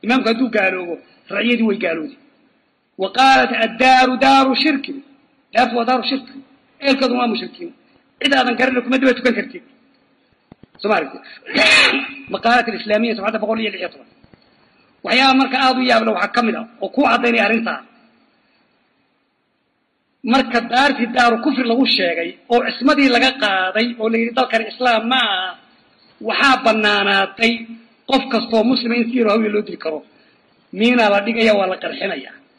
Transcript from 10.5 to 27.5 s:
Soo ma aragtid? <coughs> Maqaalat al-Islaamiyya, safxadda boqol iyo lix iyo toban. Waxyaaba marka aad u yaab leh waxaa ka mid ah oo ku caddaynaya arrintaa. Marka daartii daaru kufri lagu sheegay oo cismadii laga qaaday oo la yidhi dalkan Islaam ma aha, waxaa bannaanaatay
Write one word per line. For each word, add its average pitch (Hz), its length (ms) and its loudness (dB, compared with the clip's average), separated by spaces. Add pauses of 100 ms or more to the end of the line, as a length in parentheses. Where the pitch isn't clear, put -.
Soo - 120 -6
ma 208 80 2
aragtid? 151 260 -6 (560)
<coughs> - 560 -2
Maqaalat 233 340 2
al-Islaamiyya, 214 480 -2
safxadda 214 240 -6
boqol 220 200 -4
iyo 214 120 -4
lix 185 80 -12
iyo 180 80 -8
toban. - 200 -20 (960)
Waxyaaba 262 300 2
marka 262 240 2
aad 262 200 2
u 254 40 -2
yaab 233 220 4
leh 220 80 0
waxaa 185 220 -4
ka 240 80 2
mid 220 120 0
ah - 120 -10 (140)
oo 196 80 -6
ku - 140 -2
caddaynaya 233 440 2
arrintaa. 214 340 -2 (2500)
Marka 247 360 0
daartii 254 540 0
daaru 240 260 4
kufri 254 240 -2
lagu 240 220 2
sheegay 170 440 -2 (180)
oo 240 160 4
cismadii 277 440 2
laga 247 300 2
qaaday 196 480 0 (100)
oo 220 120 -2
la 226 100 -2
yidhi 233 160 -2
dalkan 240 320 0
Islaam 226 420 0
ma 254 80 0
aha, 190 340 -2 (680)
waxaa 247 420 2
bannaanaatay 208 920 0 (560)